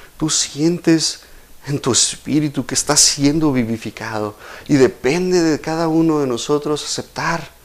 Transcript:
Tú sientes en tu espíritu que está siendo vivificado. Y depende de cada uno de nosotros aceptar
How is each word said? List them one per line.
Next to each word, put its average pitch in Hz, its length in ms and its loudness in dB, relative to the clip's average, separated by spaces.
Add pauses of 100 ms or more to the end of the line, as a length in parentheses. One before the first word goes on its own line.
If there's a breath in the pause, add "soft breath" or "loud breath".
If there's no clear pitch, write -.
(200 loud breath)
Tú 156 100 -2
sientes 160 920 0 (440 loud breath)
en 139 140 -2
tu 131 120 -2
espíritu 139 760 -2
que 131 80 -4
está - 200 0
siendo 147 560 2
vivificado. 110 840 -4 (320 loud breath)
Y 147 80 2
depende 170 640 2
de 156 180 2
cada 160 280 -2
uno 160 320 2
de 139 80 0
nosotros 147 580 -2
aceptar 156 640 -6 (160)